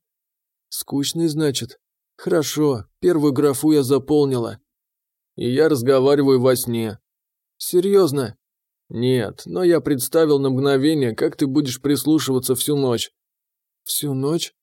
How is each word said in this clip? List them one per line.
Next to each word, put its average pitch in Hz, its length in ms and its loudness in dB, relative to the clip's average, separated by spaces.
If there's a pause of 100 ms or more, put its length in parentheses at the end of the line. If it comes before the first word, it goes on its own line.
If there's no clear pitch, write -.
(680)
«Скучный, 143 580 -4
значит? 147 520 -4 (380)
Хорошо, 151 680 -2 (140)
первую 151 340 2
графу 143 380 2
я 147 120 4
заполнила». 127 760 0 (760)
«И 120 160 -4
я 151 180 2
разговариваю 135 720 4
во 127 140 4
сне». 117 440 -4 (580)
«Серьезно?» 175 800 0 (540)
«Нет, 120 560 -2
но 175 180 -4
я 170 180 4
представил 147 580 0
на 139 100 0
мгновение, 135 680 0
как - 200 -2
ты 147 120 0
будешь 131 340 -2
прислушиваться 139 720 0
всю 151 200 -2
ночь». 123 360 -2 (720)
«Всю - 300 -6
ночь? 143 500 -4